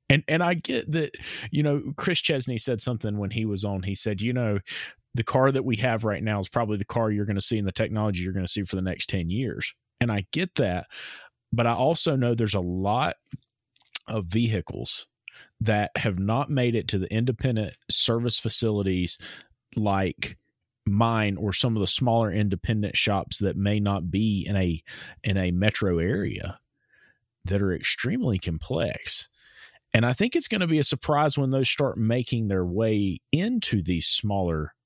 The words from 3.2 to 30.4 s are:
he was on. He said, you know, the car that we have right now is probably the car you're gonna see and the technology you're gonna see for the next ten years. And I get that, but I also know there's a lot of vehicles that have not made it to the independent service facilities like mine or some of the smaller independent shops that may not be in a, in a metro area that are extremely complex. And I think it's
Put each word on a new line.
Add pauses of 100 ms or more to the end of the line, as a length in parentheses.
he
was
on.
He
said,
you
know, (580)
the
car
that
we
have
right
now
is
probably
the
car
you're
gonna
see
and
the
technology
you're
gonna
see
for
the
next
ten
years. (260)
And
I
get
that, (680)
but
I
also
know
there's
a
lot (880)
of
vehicles (540)
that
have
not
made
it
to
the
independent (140)
service
facilities (560)
like (500)
mine
or
some
of
the
smaller
independent
shops
that
may
not
be
in
a, (420)
in
a
metro
area (840)
that
are
extremely
complex. (640)
And
I
think
it's